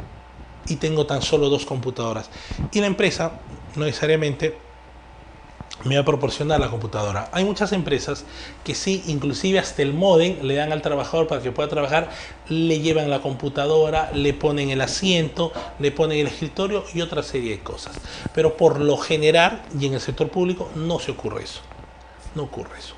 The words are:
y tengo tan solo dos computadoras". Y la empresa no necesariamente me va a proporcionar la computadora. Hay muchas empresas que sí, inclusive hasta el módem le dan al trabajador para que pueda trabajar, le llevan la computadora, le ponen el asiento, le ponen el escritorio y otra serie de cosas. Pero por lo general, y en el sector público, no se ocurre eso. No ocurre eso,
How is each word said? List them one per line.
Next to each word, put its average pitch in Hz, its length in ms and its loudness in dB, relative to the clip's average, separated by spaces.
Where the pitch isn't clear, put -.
y 160 80 0
tengo 156 300 2
tan 143 160 -2
solo 147 280 4
dos 143 160 2
computadoras". 117 640 -4
Y 208 80 4
la 202 60 4
empresa 180 520 0
no 147 80 0
necesariamente 156 720 0
me 135 120 2
va 143 60 4
a 131 40 2
proporcionar 147 540 2
la 127 100 0
computadora. 107 640 -4
Hay 180 100 2
muchas 202 300 0
empresas 147 500 -2
que 147 100 -4
sí, 190 340 -2
inclusive 147 520 0
hasta - 220 -2
el 143 120 2
módem 170 480 4
le 135 140 0
dan 151 160 0
al 151 100 -2
trabajador 156 460 0
para 143 140 -2
que 123 100 -4
pueda 147 160 -2
trabajar, 151 420 0
le 160 320 2
llevan 156 300 2
la 139 100 2
computadora, 151 920 2
le 143 200 2
ponen 143 360 0
el 135 120 0
asiento, 165 680 0
le 139 120 2
ponen 156 280 2
el 147 80 2
escritorio 190 640 -4
y 170 80 -2
otra 160 220 -4
serie 123 280 -4
de 101 80 -6
cosas. - 340 -12
Pero 156 220 4
por 147 240 6
lo 147 180 4
general, 165 640 4
y 139 80 0
en 135 100 0
el 120 40 -2
sector 143 300 -2
público, 180 460 0
no 160 220 -2
se - 140 -6
ocurre - 320 -6
eso. - 160 -12
No 151 80 -6
ocurre - 360 -12
eso, - 180 -16